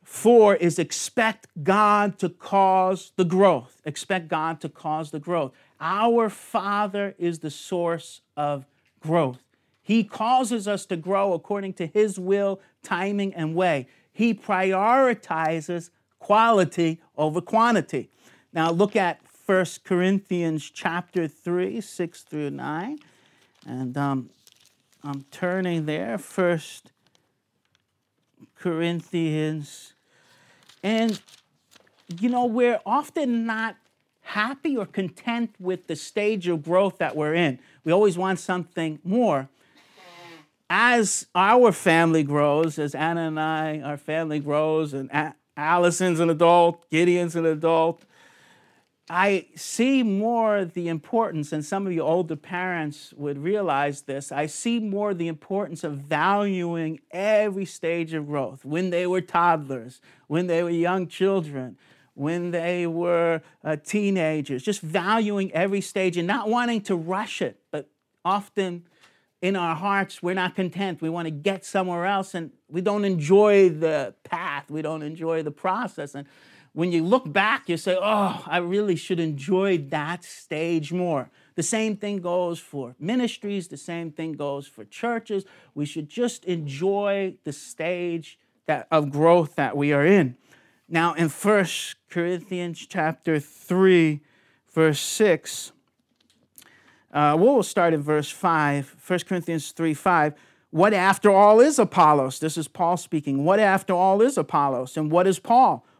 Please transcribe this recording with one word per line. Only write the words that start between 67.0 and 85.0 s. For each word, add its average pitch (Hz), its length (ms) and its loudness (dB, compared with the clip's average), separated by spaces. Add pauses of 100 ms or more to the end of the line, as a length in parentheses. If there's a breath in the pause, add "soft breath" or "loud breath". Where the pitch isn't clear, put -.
it, 113 180 -6 (120)
but 107 180 -10 (340)
often 190 600 -4 (580 soft breath)
in 190 140 0
our 170 180 -2
hearts, 196 480 -2
we're 175 120 -2
not 185 200 -2
content. 180 480 -4
We 160 80 -2
want 170 180 -6
to 160 40 -6
get 185 320 -4
somewhere 180 420 -2
else, 190 300 -2
and 165 160 -8 (160)
we 175 140 -6
don't 202 240 0
enjoy 196 640 6
the 151 440 -2 (120)
path. 165 440 -8
We 156 120 -6
don't 156 200 -6
enjoy 160 420 -4
the 151 80 -6
process. 185 640 -6
And 143 140 -12 (460 soft breath)
when 175 180 -2
you 165 140 2
look 214 260 2
back, 202 380 0
you 165 80 0
say, 185 200 -2
"Oh, 202 480 0
I 165 120 -2
really 180 400 0
should 180 200 -4
enjoy 170 600 0
that 151 480 -6
stage 160 680 -6
more." 170 380 -2 (260 soft breath)
The 175 80 -4
same 220 320 -2
thing 208 220 -6
goes 175 420 -4
for 131 400 -12
ministries. 202 720 -4
The 143 80 -16
same 170 340 -10
thing 160 220 -8
goes 143 340 -8
for - 160 -20
churches. 226 640 -6 (280 soft breath)